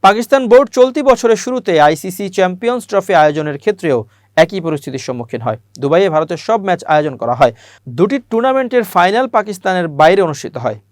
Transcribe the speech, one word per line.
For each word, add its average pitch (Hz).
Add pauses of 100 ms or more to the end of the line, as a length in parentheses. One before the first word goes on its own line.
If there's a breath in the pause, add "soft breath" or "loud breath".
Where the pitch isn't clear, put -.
পাকিস্তান 226 (100)
বোর্ড 254 (100)
চলতি 254
বছরের 233
শুরুতে 247 (140)
আইসিসি 185 (120)
চ্যাম্পিয়ন্স 196
ট্রফি 196
আয়োজনের 151
ক্ষেত্রেও 143 (400)
একই 170
পরিস্থিতির 139
সম্মুখীন 120
হয়। 110 (240)
দুবাইয়ে 165
ভারতের 156
সব 220
ম্যাচ 175 (120)
আয়োজন 151
করা 120
হয়। 123 (340 soft breath)
দুটি 180 (140)
টুর্নামেন্টের 247 (100)
ফাইনাল 196 (100)
পাকিস্তানের 190 (120)
বাইরে 180
অনুষ্ঠিত 143
হয় 107 (140)